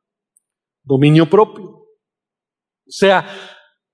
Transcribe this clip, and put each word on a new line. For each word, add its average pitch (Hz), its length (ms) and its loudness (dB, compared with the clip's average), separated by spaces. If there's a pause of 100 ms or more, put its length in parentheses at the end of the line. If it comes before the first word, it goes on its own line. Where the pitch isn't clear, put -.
(840)
dominio 147 460 2
propio. 208 380 -2
O - 1200 -20
sea, 190 380 0 (640)